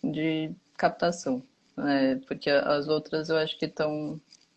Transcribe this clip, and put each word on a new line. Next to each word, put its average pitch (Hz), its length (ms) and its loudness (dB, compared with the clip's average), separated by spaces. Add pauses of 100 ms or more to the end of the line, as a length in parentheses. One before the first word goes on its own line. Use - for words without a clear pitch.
de 156 480 -2 (260)
captação, 170 680 0 (340)
né? 135 400 2 (100)
Porque - 220 -4
as 143 400 4
outras 156 400 -2
eu 160 80 2
acho 156 220 0
que 156 100 -2
tão 151 520 -4 (360)